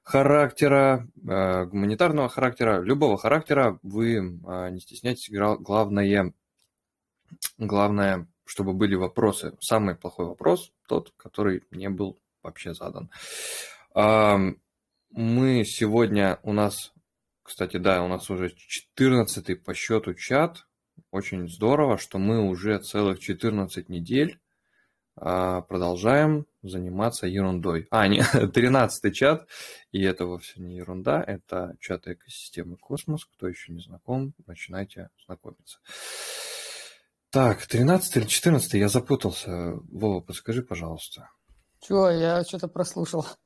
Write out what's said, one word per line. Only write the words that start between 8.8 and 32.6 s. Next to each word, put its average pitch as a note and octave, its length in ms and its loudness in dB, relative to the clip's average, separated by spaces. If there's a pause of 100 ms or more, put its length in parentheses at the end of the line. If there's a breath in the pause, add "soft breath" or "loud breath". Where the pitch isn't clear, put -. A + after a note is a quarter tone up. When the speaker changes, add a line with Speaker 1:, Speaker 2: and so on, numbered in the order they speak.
Speaker 1:
вопросы. F#2 640 0
Самый G#2 360 0
плохой F2+ 300 -8
вопрос — C#3 460 0 (160)
тот, - 300 -4
который - 520 -2
не G2 200 -8
был F#2+ 280 -6 (260)
вообще E2+ 300 -14
задан. F2+ 360 -12 (840 loud breath)
Ам, G#2 640 6 (540)
мы A#2+ 540 2
сегодня, G#2 800 2
у G#2+ 100 -2
нас, G#2 400 0 (500)
кстати, - 340 -6
да, F2+ 260 2
у F2+ 40 -2
нас F#2 220 -6
уже F#2 260 -4
четырнадцатый - 1000 0
по - 180 -12
счёту G#2+ 400 -2
чат. D#3 520 -2 (460)
Очень F#2 380 -6
здорово, A#2+ 480 2
что - 200 -10
мы G#2+ 240 2
уже G2 380 0
целых G2+ 400 -2
четырнадцать G2 680 -4
недель, G#2+ 500 -2 (800)
а, F2+ 440 -2
продолжаем A2 840 0 (180)
заниматься F#2+ 640 -4
ерундой. F2+ 640 -2
А, G#2 160 4
не, G2+ 160 4
<laughs> A2 300 2
тринадцатый A#2+ 580 2
чат, D3+ 360 2 (440 loud breath)
и G2 100 -2
это F#2 240 0
вовсе F2+ 360 -12
не F2+ 160 -12
ерунда, F#2 440 -4
это F2+ 580 -8
чат - 280 -8
экосистемы F2 720 -14